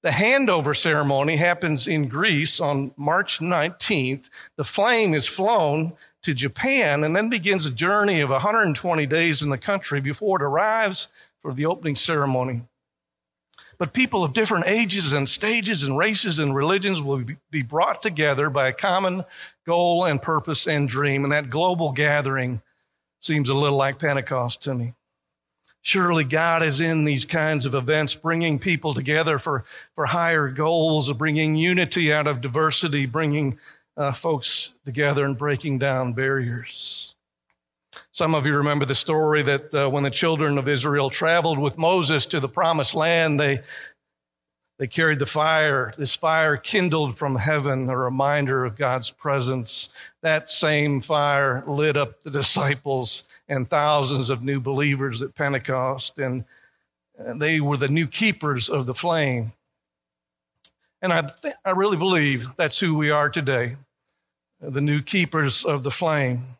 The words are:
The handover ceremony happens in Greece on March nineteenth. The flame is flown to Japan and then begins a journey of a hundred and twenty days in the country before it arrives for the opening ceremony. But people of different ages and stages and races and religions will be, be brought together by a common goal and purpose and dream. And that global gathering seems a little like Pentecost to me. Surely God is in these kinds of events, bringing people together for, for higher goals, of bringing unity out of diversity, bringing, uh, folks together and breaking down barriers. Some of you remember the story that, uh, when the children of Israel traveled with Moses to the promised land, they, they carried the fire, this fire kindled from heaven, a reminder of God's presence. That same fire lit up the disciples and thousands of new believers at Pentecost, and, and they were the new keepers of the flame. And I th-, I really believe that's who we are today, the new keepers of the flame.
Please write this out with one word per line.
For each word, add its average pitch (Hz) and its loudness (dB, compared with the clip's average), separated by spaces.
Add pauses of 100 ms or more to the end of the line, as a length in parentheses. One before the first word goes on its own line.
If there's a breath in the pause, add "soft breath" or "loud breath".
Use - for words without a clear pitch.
The 175 0
handover 185 2
ceremony 147 2
happens 170 0
in 151 0
Greece 156 0
on 143 0
March 160 -2
nineteenth. 156 -2 (260 loud breath)
The 151 -4
flame 214 2
is 143 0
flown 165 0 (300 loud breath)
to 156 -2
Japan 151 0
and 156 0
then 214 0
begins 190 0
a 143 -2
journey 185 2
of 135 2
a 135 2
hundred 214 2
and 156 2
twenty 160 0
days 160 0
in 147 -2
the 135 -2
country 190 -4
before 160 -2
it 143 -2
arrives 202 0 (320 soft breath)
for 147 -8
the 143 -2
opening 160 -2
ceremony. 131 0 (1160 loud breath)
But 170 -4
people 240 0
of 143 -2
different 202 2
ages 190 0
and 139 0
stages 208 -2
and 135 -2
races 185 0
and 143 0
religions 180 0
will 139 -2
be, 127 -6 (140)
be 135 -4
brought 170 0
together 151 0
by 135 0
a 131 -2
common 185 -2 (400 loud breath)
goal 175 2
and 147 0
purpose 156 -2
and 143 0
dream. 139 -2
And 143 0
that 147 -2
global 165 0
gathering 135 0 (580)
seems 147 0
a 135 0
little 143 2
like 135 0
Pentecost 135 -2
to 135 -4
me. 120 -6 (880 soft breath)
Surely 175 2
God 160 2
is 143 0
in 160 2
these 139 2
kinds 156 0
of 135 -2
events, 143 0
bringing 165 0
people 160 -2
together 151 0
for, 135 -4 (300 loud breath)
for 151 -2
higher 165 0
goals, 156 2
of 127 -4
bringing 156 2
unity 170 2
out 151 2
of 135 -2
diversity, 143 0
bringing, 147 -2 (400 loud breath)
uh, 143 -2
folks - -2 (140)
together 143 0
and 139 -2
breaking 143 -2
down 131 0
barriers. 123 -4 (1000 loud breath)
Some 160 0
of 143 2
you 147 2
remember 147 2
the 131 -2
story 151 2
that, 139 0
uh, 139 2
when 139 0
the 139 0
children 151 0
of 131 -2
Israel 143 0
traveled 165 2
with 143 -2
Moses 160 2
to 160 -2
the 127 -2
promised 165 0
land, 160 2
they, 139 2 (1160 loud breath)
they 135 -4
carried 156 2
the 139 0
fire, 151 2
this 139 -2
fire 160 2
kindled 156 0
from 135 -2
heaven, 131 0
a 127 -2
reminder 131 0
of 110 -8
God's 127 -2
presence. 131 -2 (320 loud breath)
That 156 0
same 147 2
fire 139 2
lit 147 0
up - -4
the 151 -14
disciples 139 -2 (240 soft breath)
and 131 -4
thousands 139 2
of 120 -2
new 139 -2
believers 135 -2
at - -8
Pentecost, 131 -2
and, 127 -4 (720 soft breath)
and 120 -10
they 156 2
were 143 0
the 139 0
new 151 2
keepers 151 0
of 135 -2
the 127 -4
flame. 135 0 (1500)
And 185 0
I 165 2
th-, 208 -8
I 190 -2
really 190 2
believe 147 2 (100)
that's 160 0
who 165 0
we 151 2
are 147 2
today, 131 -2 (840)
the 143 -6
new 147 2
keepers 156 0
of 147 0
the 135 -4
flame. 131 -2 (140)